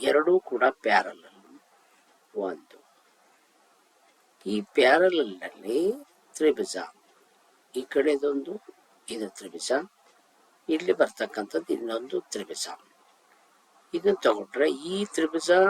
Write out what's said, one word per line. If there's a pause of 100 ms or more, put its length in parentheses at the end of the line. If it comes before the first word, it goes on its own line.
ಎರಡೂ
ಕೂಡ
ಪ್ಯಾರಲಲ್. (800)
ಒಂದು, (1600)
ಈ
ಪ್ಯಾರಲಲ್‌ನಲ್ಲಿ (420)
ತ್ರಿಭುಜ, (1000)
ಈ
ಕಡೆದೊಂದು (460)
ಇದು
ತ್ರಿಭುಜ, (960)
ಇಲ್ಲಿ
ಬರ್ತಕ್ಕಂಥದ್ದು
ಇನ್ನೊಂದು
ತ್ರಿಭುಜ. (1300)
ಇದನ್ನ
ತಗೊಂಡ್ರೆ
ಈ
ತ್ರಿಭುಜ (200)